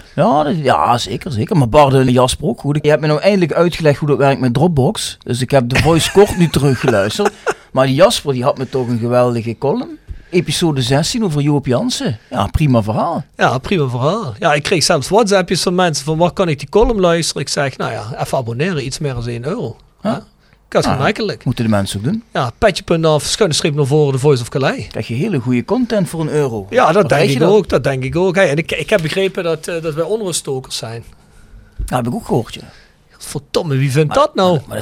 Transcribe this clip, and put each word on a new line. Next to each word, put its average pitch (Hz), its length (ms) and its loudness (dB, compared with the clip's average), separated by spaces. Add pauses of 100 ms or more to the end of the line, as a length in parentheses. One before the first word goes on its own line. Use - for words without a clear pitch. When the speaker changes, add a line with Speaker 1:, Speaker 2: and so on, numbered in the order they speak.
(160)
Speaker 1:
Ja, 247 280 2
dat, 294 140 -2
ja, 117 400 2
zeker, 196 340 -8
zeker. 113 260 -2
Maar 127 120 2
Bart 143 240 6
en 131 180 4
Jasper 127 360 2
ook 117 120 -4
goed. 147 220 -2
Je 147 80 2
hebt 147 120 4
me 156 60 -2
nou 151 140 2
eindelijk 190 320 2
uitgelegd 160 460 2
hoe 156 80 -2
dat 143 100 2
werkt 135 240 2
met 123 120 2
Dropbox. 143 720 0
Dus 123 180 -4
ik 123 100 -4
heb 123 180 4
de 127 60 0
Voice 147 360 2
kort 202 260 4
nu 170 120 4
teruggeluisterd. 131 840 0
Speaker 2:
<laughs> - 100 -20 (280)
Speaker 1:
Maar 131 140 2
die 131 100 2
Jasper, 151 380 2
die 123 100 -4
had 120 140 0
me 131 120 -6
toch 127 180 -4
een 120 120 -2
geweldige 120 580 0
column. 254 400 -4 (320)
Episode 156 520 0
zestien 151 420 0
over 147 180 0
Joop 143 240 0
Jansen. 170 540 -2 (100)
Ja, 101 180 -2
prima 127 360 2
verhaal. 147 400 -4 (120)
Speaker 2:
Ja, 139 220 0
prima 147 320 -2
verhaal. 139 500 -2
Ja, 151 140 2
ik 151 100 0
kreeg 170 200 0
zelfs 156 260 0
WhatsAppjes 190 520 2
van 180 140 0
mensen 175 300 0
van: 156 120 -2
"Waar 165 140 2
kan 190 180 0
ik 147 100 -2
die - 100 -12
column 226 300 2
luisteren?" 170 420 0
Ik 135 80 -6
zeg: 139 280 -2
"Nou 143 140 -4
ja, 110 300 -8
even 151 160 -2
abonneren, 131 480 -4
iets 135 140 -8
meer 143 140 -4
dan 120 140 -6
één 120 180 -8
euro." 165 300 -6 (260)
Speaker 1:
Ja. 196 80 -4
Speaker 2:
Ja. 247 140 -4 (460)
Dat - 140 2
is - 60 -2
Speaker 1:
Ah, 92 60 0
Speaker 2:
gemakkelijk. 185 500 -2
Speaker 1:
moeten 127 180 -2
de 113 60 0
mensen 101 300 0
ook 104 60 -6
doen. 220 180 -2 (100)
Speaker 2:
Ja, 131 240 -2
petje 202 260 0
punt 165 220 0
af, 151 180 2
schuine 170 320 0
streep 147 200 -2
naar 147 100 2
voren, 143 280 2
The 135 60 -2
Voice 131 220 4
of 120 80 -8
Calais. 143 380 -4
Speaker 1:
Krijg 110 200 -8
je 117 60 -8
hele 160 260 -2
goede 120 260 -2
content 220 440 0
voor 165 120 -6
een 156 80 -4
euro. 117 400 -2
Speaker 2:
Ja, 233 160 4
dat 156 100 4
Speaker 1:
Wat - 0 -
Speaker 2:
denk 196 120 4
Speaker 1:
krijg 139 200 2
je 139 60 0
Speaker 2:
ik 131 60 0
Speaker 1:
dan? 165 140 4
Speaker 2:
ook, 208 160 2
dat 143 140 0
denk 131 200 -2
ik 131 120 -4
ook. 180 200 0
Hey, 190 140 4
en 139 80 0
ik, - 140 -4
ik 165 180 -6
heb 202 120 2
begrepen 190 420 -2
dat, 160 240 -4
eh, 170 140 -6
dat 160 120 -4
wij 160 100 -2
onruststokers 165 760 -6
zijn. 113 260 -10 (840)
Speaker 1:
Ja, - 100 -4
heb 120 120 -2
ik 123 60 -2
ook 220 120 -6
gehoord, 143 280 -2
ja. - 80 -16 (560)
Speaker 2:
Verdomme, 156 580 -6
wie 135 160 0
vindt 151 160 2
Speaker 1:
Maar - 100 -4
Speaker 2:
dat 208 180 0
nou? 185 160 2
Speaker 1:
maar, 156 80 2
maar - 160 -10
dat - 60 -6